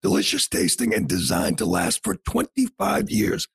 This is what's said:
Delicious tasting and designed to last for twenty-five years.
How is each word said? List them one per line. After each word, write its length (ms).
Delicious 440
tasting 480
and 140
designed 500
to 80
last 380
for 120
twenty-five 960
years. 440